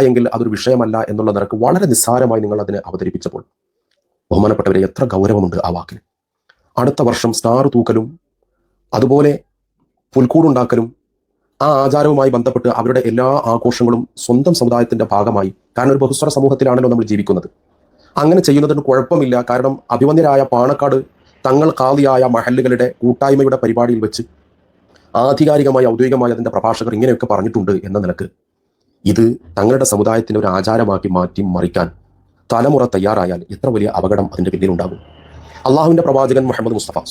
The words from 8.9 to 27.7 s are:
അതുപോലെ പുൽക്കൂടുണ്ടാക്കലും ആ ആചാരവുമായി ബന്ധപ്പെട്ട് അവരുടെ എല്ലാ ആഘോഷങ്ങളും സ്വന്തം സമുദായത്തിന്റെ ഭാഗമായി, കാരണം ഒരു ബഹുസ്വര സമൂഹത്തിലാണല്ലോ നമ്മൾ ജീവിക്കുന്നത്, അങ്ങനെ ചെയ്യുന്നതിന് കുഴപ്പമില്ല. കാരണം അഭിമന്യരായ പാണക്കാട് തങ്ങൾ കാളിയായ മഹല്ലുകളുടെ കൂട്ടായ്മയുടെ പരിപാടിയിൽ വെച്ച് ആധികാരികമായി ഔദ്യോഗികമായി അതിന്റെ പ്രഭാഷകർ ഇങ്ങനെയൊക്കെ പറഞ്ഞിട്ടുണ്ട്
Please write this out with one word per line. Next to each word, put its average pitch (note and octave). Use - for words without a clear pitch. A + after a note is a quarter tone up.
അതുപോലെ C#3+
പുൽക്കൂടുണ്ടാക്കലും B2
ആ C#3+
ആചാരവുമായി C#3+
ബന്ധപ്പെട്ട് B2
അവരുടെ B2
എല്ലാ B2
ആഘോഷങ്ങളും A#2+
സ്വന്തം C#3
സമുദായത്തിന്റെ A#2+
ഭാഗമായി, G2+
കാരണം C3+
ഒരു C3+
ബഹുസ്വര C3+
സമൂഹത്തിലാണല്ലോ C3
നമ്മൾ A#2
ജീവിക്കുന്നത്, G2
അങ്ങനെ D#3+
ചെയ്യുന്നതിന് D3
കുഴപ്പമില്ല. C3
കാരണം B2+
അഭിമന്യരായ C#3+
പാണക്കാട് C3+
തങ്ങൾ C#3+
കാളിയായ C3+
മഹല്ലുകളുടെ B2
കൂട്ടായ്മയുടെ C3+
പരിപാടിയിൽ A#2
വെച്ച് A2
ആധികാരികമായി C#3
ഔദ്യോഗികമായി B2
അതിന്റെ A#2
പ്രഭാഷകർ A2+
ഇങ്ങനെയൊക്കെ A#2+
പറഞ്ഞിട്ടുണ്ട് G2+